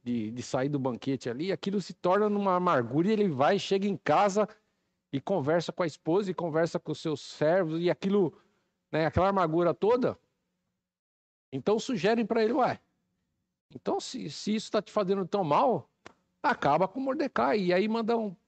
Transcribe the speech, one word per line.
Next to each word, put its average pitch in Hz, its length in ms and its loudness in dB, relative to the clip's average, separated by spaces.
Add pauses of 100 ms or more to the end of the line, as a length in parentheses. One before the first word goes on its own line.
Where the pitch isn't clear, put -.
de, 117 300 -4
de 123 100 -8
sair 135 280 -2
do 147 100 -2
banquete 131 500 -4
ali, 156 220 -6
aquilo 196 300 -4
se - 120 -12
torna 208 360 2
numa 202 260 0
amargura, 165 540 2
e - 20 2
ele 208 160 2
vai, 156 320 2
chega 196 260 -2
em 202 120 -2
casa 196 500 2 (640)
e 135 80 -4
conversa 165 520 0
com - 120 -4
a 170 40 0
esposa, 185 440 -2
e - 20 -6
conversa 165 460 -2
com 156 120 -8
os 147 80 -8
seus 151 220 -4
servos, 165 600 0
e 175 80 2
aquilo, 196 440 2 (580)
né, 156 140 0
aquela 170 240 2
amargura 170 440 2
toda. 233 440 0 (1300)
Então 196 280 0
sugerem 220 460 0
pra 226 180 0
ele, 220 100 2
"Ué, 226 260 0 (960)
então 370 260 -4
se, 196 300 -10
se 208 260 -4
isso - 160 -6
tá 214 100 0
te - 100 -10
fazendo 196 360 -2
tão 202 160 -2
mal, 180 460 2 (540)
acaba 180 440 2
com 247 120 -10
Mordecai." 262 600 0
E 180 140 0
aí 190 140 2
mandam, 220 500 -2 (100)